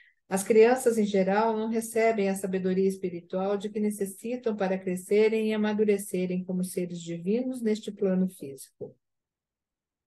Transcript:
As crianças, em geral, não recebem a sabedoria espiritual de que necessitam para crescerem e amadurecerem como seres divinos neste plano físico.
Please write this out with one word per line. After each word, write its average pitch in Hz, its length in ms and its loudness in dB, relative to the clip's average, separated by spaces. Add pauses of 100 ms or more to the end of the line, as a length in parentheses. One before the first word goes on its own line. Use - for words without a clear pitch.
(280)
As 190 140 0
crianças, 226 560 6
em 208 60 2
geral, 202 520 2
não 220 120 -2
recebem 226 600 0
a 190 60 0
sabedoria 190 540 0
espiritual 185 680 -4
de 208 140 -6
que 214 100 -4
necessitam 214 760 -4
para 190 240 -2
crescerem 214 680 2
e 214 60 0
amadurecerem 202 880 0
como 185 180 -4
seres 175 380 -6
divinos 202 600 -4
neste 214 300 -2
plano 185 380 0
físico. - 680 -14 (1120)